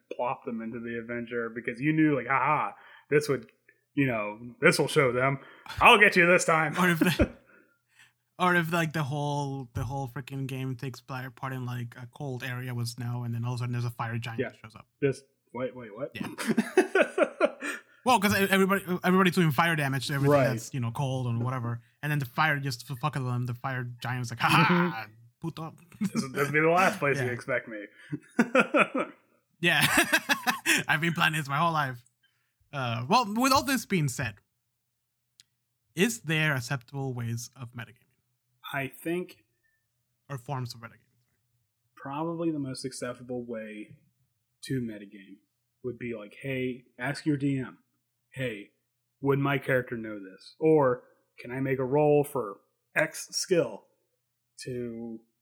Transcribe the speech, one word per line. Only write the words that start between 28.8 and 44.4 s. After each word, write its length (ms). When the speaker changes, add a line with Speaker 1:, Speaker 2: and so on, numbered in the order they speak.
Speaker 2:
Yeah. 260
<laughs> 500
I've 140
been 120
planning 260
this 100
my 80
whole 160
life. 240
Uh, 380
well, 160
with 160
all 120
this 220
being 220
said, 280
is 260
there 340
acceptable 580
ways 360
of 140
metagaming? 320
Speaker 1:
I 160
think 560
Speaker 2:
Or 80
forms 380
of 60
metagaming? 200
Speaker 1:
probably 560
the 80
most 260
acceptable 580
way 540